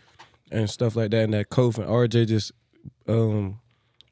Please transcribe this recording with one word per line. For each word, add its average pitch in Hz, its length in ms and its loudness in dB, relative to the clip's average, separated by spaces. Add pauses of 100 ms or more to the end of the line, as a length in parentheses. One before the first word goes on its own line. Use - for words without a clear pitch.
(520)
and 107 180 -2
stuff 113 260 -2
like 113 160 0
that, 113 140 2
and 107 80 0
that 104 160 -2
Kof 120 280 2
and 104 120 -6
R 120 180 2
J 117 180 2
just, 107 260 -2 (560)
um, 107 520 -2 (520)